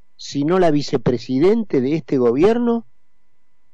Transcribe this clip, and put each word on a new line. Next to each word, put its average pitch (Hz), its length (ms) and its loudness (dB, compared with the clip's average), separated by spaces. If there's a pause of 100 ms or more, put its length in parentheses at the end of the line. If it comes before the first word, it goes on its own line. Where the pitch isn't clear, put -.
(160)
sino 147 420 -2
la 175 120 4
vicepresidente 143 1120 0
de 139 160 -2
este 151 220 -4
gobierno? 226 680 2 (880)